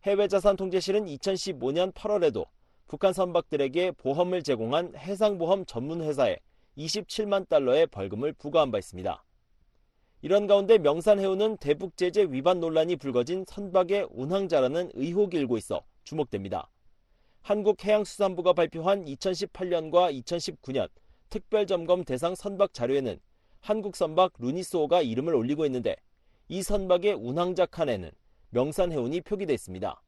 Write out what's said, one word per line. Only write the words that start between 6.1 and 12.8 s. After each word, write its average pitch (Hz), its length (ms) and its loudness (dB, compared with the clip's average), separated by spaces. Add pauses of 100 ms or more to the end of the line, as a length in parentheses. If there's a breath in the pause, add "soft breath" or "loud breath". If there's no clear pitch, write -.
이십칠만 196 720 -4
달러의 147 400 4
벌금을 104 460 -6
부과한 147 400 0
바 104 60 -2
있습니다. 92 460 -8 (960)
이런 196 260 2
가운데 202 300 6
명산해운은 196 800 2
대북 160 380 -4
제재 180 340 2
위반 151 280 2
논란이 165 380 0